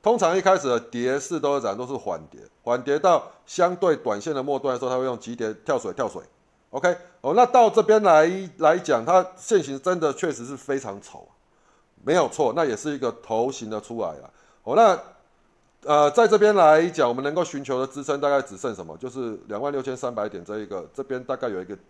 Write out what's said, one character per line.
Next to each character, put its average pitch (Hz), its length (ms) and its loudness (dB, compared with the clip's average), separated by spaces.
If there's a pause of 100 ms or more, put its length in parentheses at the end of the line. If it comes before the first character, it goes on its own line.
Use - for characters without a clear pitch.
通 233 160 2
常 180 200 2
一 190 40 2
开 185 160 4
始 139 120 -2
的 120 100 2
跌 123 400 -4
势 156 200 -6
都 143 180 -2
是 139 40 -2
怎 117 80 -4
样？ 98 80 -4
都 123 100 -8
是 131 60 -10
缓 98 280 -8 (100)
跌， 62 100 -20 (220)
缓 123 200 -2
跌 143 160 0
到 165 240 2 (220)
相 180 320 0
对 175 200 2
短 104 220 -4
线 151 160 -6
的 135 80 -4
末 139 160 -2
端 135 140 -2
的 123 60 -4
时 127 60 -6
候， 127 60 -2
它 127 60 -2
会 127 80 -2
用 123 140 -4
急 117 180 -14
跌 110 160 -4 (120)
跳 139 140 -2
水， 98 140 -8
跳 117 160 -4
水。 92 140 -12 (480)
OK， 175 260 -2 (240)
哦， 135 140 -4
那 240 100 6
到 240 240 6
这 220 140 2
边 214 200 4
来， 165 280 6 (280)
来 160 200 4
讲， 143 260 0
它 180 220 4 (100)
线 196 260 0
型 135 180 -10
真 180 180 -2
的 151 140 0
确 156 200 -4
实 120 120 -10
是 135 120 -12
非 135 220 -6
常 101 220 -10
丑， - 260 -20 (760)
没 139 100 2
有 156 140 4
错， 127 260 0
那 165 100 0
也 120 120 -2
是 151 160 -8
一 143 60 -8
个 123 120 -2 (120)
头 117 280 -2
型 117 180 -12
的 107 120 -8
出 117 220 -12
来 90 60 -4 (100)
啦。 65 120 -20 (320)
哦， 123 140 -2
那， 208 220 4 (880)
呃， 147 280 4
在 233 160 6
这 214 100 4
边 208 160 4
来 165 340 6
讲， 147 200 2
我 120 40 0
们 131 120 -4
能 147 100 -2
够 175 80 0
寻 143 220 -6
求 131 160 -4
的 135 60 -2
支 135 180 -12
撑 143 160 -2
大 143 80 0
概 139 120 2
只 104 160 -12
剩 120 180 -6
什 92 100 -12
么？ 78 140 -14
就 127 120 -12
是 117 360 -8
两 104 140 -8
万 143 120 -4
六 135 100 -4
千 131 140 -6
三 120 180 -8
百 104 140 -4
点 90 160 -12
这 104 160 -8
一 104 60 -10
个， 90 280 -10
这 135 80 -10
边 127 220 -8
大 131 100 -6
概 127 140 -6
有 95 120 -6
一 92 40 -10
个 95 120 -12 (140)